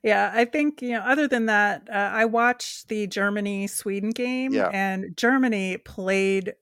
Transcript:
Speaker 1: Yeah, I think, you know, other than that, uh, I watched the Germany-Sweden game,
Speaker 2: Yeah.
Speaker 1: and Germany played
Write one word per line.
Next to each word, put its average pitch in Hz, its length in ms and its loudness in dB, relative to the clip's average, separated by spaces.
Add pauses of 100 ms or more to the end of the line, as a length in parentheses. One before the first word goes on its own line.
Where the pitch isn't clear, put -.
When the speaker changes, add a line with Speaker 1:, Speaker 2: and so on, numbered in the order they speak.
Speaker 1:
Yeah, 202 300 2
I 233 120 4
think, 294 380 -2
you 247 80 -4
know, 233 80 -2
other 269 280 2
than 233 200 2
that, 208 420 2
uh, 226 40 -10 (200)
I 220 120 2
watched 233 640 0
the 214 180 -4
Germany-Sweden 202 1040 -2
game, 254 420 -2
Speaker 2:
Yeah. 202 180 2
Speaker 1:
and 190 460 -4
Germany 233 600 2
played 190 840 0